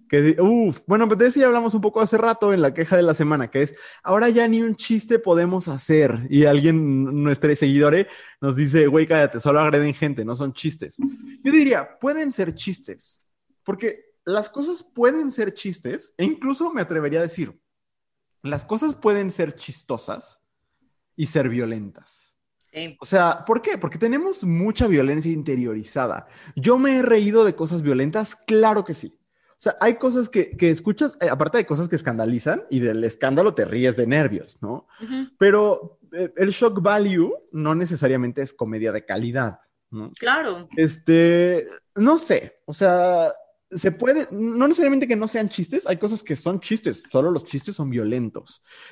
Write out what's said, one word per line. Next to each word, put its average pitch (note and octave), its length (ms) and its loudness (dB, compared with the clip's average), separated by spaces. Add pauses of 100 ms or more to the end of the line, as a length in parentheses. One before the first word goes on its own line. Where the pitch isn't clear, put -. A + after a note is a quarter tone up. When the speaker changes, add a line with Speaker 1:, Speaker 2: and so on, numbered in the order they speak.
Speaker 1:
que C#3+ 120 4
di-, D#3+ 200 4
uf, G#3+ 440 2
bueno, G#3+ 220 2
pues G#3 100 2
de A#3+ 100 6
ese B3+ 120 2
ya C4+ 60 6
hablamos A#3 300 2
un A3 40 0
poco G#3+ 220 0
hace A3 160 2
rato A3+ 340 2
en F#3 100 2
la C#3 120 2
queja D#3+ 240 0
de F3 60 6
la D#3+ 100 4
semana, D3 360 0
que - 120 -2
es, D3 140 -2 (280)
"Ahora G#3+ 240 2
ya A#3 220 2
ni A3+ 120 2
un A3+ 140 -2
chiste A3+ 420 0
podemos F3 520 0
hacer". C3+ 600 0
Y C#3+ 140 6
alguien, D3 800 2
nuestro D3 320 2
seguidor, C#3+ 400 4
eh, G3 120 2 (340)
nos C3+ 160 -2
dice, D3 300 4
"Güey, D#3 200 4
cállate, D3+ 320 2
solo D3 220 2
agreden D3 320 2
gente, B2+ 320 -4
no A#2 100 -6
son C3+ 160 -6
chistes". - 460 -10 (440)
Yo C#4 120 0
diría, C4+ 480 2
pueden D4 320 -2
ser E3 200 -4
chistes, - 680 -14 (420)
porque G3+ 520 -8 (100)
las G#3 240 -4
cosas D#4+ 340 -8
pueden C4+ 480 0
ser G#3 220 -4
chistes, - 640 -10
e F3 80 0
incluso C#4+ 480 -4
me A#3+ 80 -4
atrevería D#3+ 380 -2
a E3+ 40 0
decir, E3 340 -8 (840)
las C#3+ 240 -8
cosas C#4 300 -4
pueden G3+ 360 0
ser E3 220 -6
chistosas - 880 -12 (760)
y D#3 100 -4
ser C#3 200 0
violentas. A2+ 880 -8 (360)
Speaker 2:
Sí. D#3+ 260 -14
Speaker 1:
O D3 60 -18
sea, F3+ 400 2
¿por A3+ 160 0
qué? G4 160 -4
Porque F3 200 -8
tenemos C#4 460 -2
mucha F#3+ 440 0
violencia D3+ 440 0
interiorizada. B2+ 960 -6 (300)
Yo G#3 200 2
me C4+ 200 2
he B3+ 60 2
reído A3 420 4
de F#3 100 2
cosas E3 260 -4
violentas, C#3+ 540 -2
claro G#3+ 480 2
que F3 100 -10
sí. - 240 -14 (340)
O - 60 -20
sea, - 220 -4
hay A3+ 140 4
cosas B3 340 -2
que, - 300 -2
que F3 140 4
escuchas, G#3 500 -2
eh, E3+ 80 0
aparte C#3+ 280 0
de A3 80 0
cosas D#3+ 220 -4
que E3+ 80 -2
escandalizan, B2 760 -2
y C3 120 -2
del A2+ 240 -2
escándalo C#3 480 0
te A#2 100 0
ríes A#2+ 320 0
de A#2+ 120 0
nervios, B2 540 -2
¿no? A2+ 260 -10 (140)
Speaker 2:
Ujú. C4 360 -10
Speaker 1:
Pero, G3+ 640 2 (120)
eh, F3 240 -6
el G3 140 0
shock G3+ 320 0
value G3+ 520 2 (200)
no D#3 220 -2
necesariamente C3+ 640 -2
es C3+ 120 -10
comedia A2 380 -6
de G#2+ 140 -8
calidad, A#2 560 -4 (280)
¿no? G#2+ 300 -14
Speaker 2:
Claro. A#3 560 -4
Speaker 1:
Este, E3 920 2 (280)
no C#4 240 4
sé, - 460 -4
o D3+ 80 -12
sea, F3+ 580 2 (380)
se F#3 220 -2
puede, B3+ 400 0
no A#3 360 0
necesariamente C#4+ 400 2
que A#3+ 80 0
no A3 140 -4
sean A3 200 -4
chistes, A#3 380 -6
hay F#3 100 -2
cosas G#3 240 -4
que D3+ 140 -6
son F3 240 -4
chistes, - 500 -6
solo C#3+ 220 2
los D#3 140 -4
chistes E3+ 300 -10
son C#3+ 140 -6
violentos. A#2 720 -6 (300)